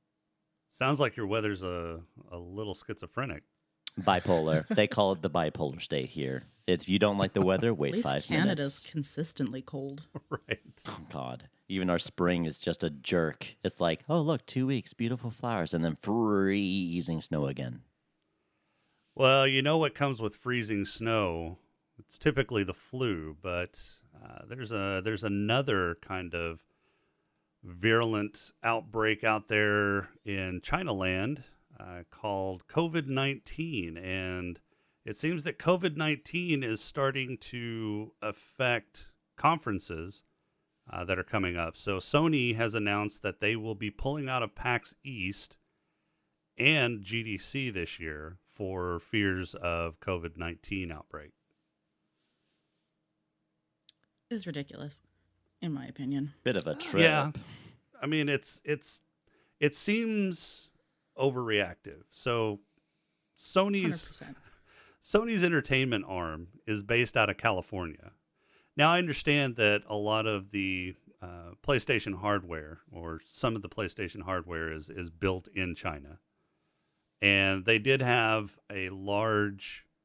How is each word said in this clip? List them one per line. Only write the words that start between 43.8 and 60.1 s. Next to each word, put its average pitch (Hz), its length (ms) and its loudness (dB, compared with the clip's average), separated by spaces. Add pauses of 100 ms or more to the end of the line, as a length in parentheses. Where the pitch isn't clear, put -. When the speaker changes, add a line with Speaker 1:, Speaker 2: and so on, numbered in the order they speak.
Speaker 1:
pulling 139 380 -4
out 131 160 0
of 104 100 -4
pax - 400 -4 (100)
East 101 540 -6 (1000)
and 123 440 2
G 110 220 -4
D 107 140 -6
C 135 320 -6
this 90 320 -6
year 80 360 -8 (140)
for 90 480 -4
fears 95 560 0
of 85 460 -2
covid 85 360 -4
nineteen 85 540 -6
outbreak. 76 400 -14 (3000)
Speaker 3:
It's 208 180 -8
ridiculous, 143 540 -8 (600)
in 165 120 -4
my 135 120 -6
opinion. 139 480 -4 (100)
Speaker 2:
Bit 127 120 2
of 85 120 -2
a 78 80 -2
trip. - 280 4
Speaker 1:
Yeah. 151 280 4 (720)
I 131 40 -4
mean, 147 240 2
it's, - 360 -2
it's, 147 360 -6 (580)
it 143 160 2
seems 208 920 0 (480)